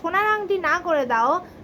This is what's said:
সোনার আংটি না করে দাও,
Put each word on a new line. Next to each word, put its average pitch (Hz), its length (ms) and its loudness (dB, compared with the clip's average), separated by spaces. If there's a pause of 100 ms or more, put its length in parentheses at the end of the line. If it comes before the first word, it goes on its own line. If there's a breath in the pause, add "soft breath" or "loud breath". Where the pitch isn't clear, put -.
সোনার 381 240 0
আংটি 415 320 0
না 339 260 0
করে 302 220 0
দাও, 247 340 2 (240 loud breath)